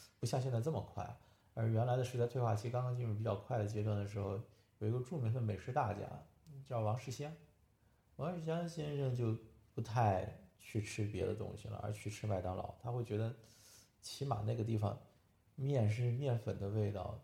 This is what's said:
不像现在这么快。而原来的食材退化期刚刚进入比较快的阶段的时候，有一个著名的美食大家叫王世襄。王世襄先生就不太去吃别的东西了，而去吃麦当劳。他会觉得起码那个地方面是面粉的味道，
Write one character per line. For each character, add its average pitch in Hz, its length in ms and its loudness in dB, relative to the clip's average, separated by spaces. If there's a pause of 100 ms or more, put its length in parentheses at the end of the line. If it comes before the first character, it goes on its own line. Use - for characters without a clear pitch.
(200)
不 - 60 0
像 127 140 2
现 127 120 2
在 117 100 2
这 147 100 0
么 127 80 0
快。 - 400 -6 (360)
而 113 120 2
原 113 180 4
来 123 120 4
的 131 60 2
食 120 160 -2
材 120 80 4
退 131 120 -2
化 113 160 4
期 117 140 -2
刚 123 140 0
刚 123 120 0
进 123 100 0
入 107 100 0
比 107 80 0
较 107 120 2
快 120 220 -2
的 104 80 2
阶 104 180 0
段 107 140 2
的 101 100 0
时 104 120 -4
候， 98 200 -2 (380)
有 107 100 -2
一 110 40 2
个 123 100 0
著 165 160 -6
名 113 160 2
的 127 80 0
美 104 160 0
食 123 160 -6
大 123 200 2
家 98 140 -6 (560)
叫 120 180 -2
王 110 160 2
世 - 140 -8
襄。 147 220 -6 (840)
王 156 200 -2
世 160 80 -6
襄 165 240 0
先 147 260 -4
生 135 200 2
就 117 200 2 (380)
不 - 80 -2
太 107 560 4 (220)
去 - 200 -4
吃 104 260 -2
别 98 200 0
的 98 80 2
东 98 240 -6
西 - 100 -12
了， 107 100 -6
而 107 140 -4
去 107 180 -6
吃 107 180 -6
麦 98 140 2
当 92 140 -2
劳。 - 240 -6
他 120 120 -6
会 120 120 -2
觉 107 140 -2
得 113 180 0 (640)
起 - 240 -8
码 113 220 0
那 117 100 2
个 117 80 2
地 110 140 2
方 104 200 2 (580)
面 131 340 4
是 120 220 2
面 127 260 2
粉 98 220 -2
的 98 100 -2
味 104 220 2
道， 98 320 -4